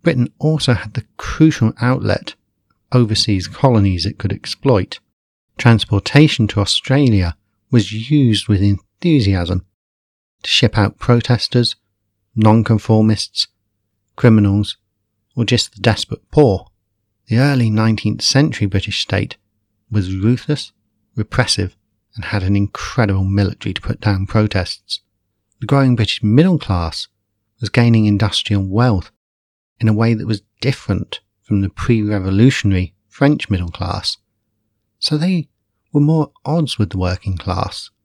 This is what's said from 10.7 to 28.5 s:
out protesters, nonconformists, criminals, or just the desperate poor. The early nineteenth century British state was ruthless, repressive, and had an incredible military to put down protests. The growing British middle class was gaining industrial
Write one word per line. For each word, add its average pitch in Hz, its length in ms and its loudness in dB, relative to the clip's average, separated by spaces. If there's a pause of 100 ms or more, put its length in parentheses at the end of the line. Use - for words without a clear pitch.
out 101 200 0
protesters, 120 760 0 (640)
nonconformists, 110 1120 2 (680)
criminals, 104 600 2 (580)
or 120 100 -2
just - 300 -2
the 95 60 -18
desperate - 500 -2
poor. 127 380 2 (580)
The 110 120 0
early 131 300 2
nineteenth 110 540 0
century 135 460 0
British 98 340 -4
state - 340 -4 (540)
was 95 240 -4
ruthless, 120 580 -2 (440)
repressive, - 600 -4 (380)
and 101 120 -12
had 98 180 -4
an 98 100 2
incredible 101 680 -2
military 98 500 -2
to - 60 -8
put - 200 -8
down 98 260 -2
protests. - 760 -4 (600)
The 113 60 -8
growing 131 300 2
British - 260 -2
middle 147 360 4
class 85 500 -4 (520)
was 104 80 -6
gaining 117 380 4
industrial 101 560 0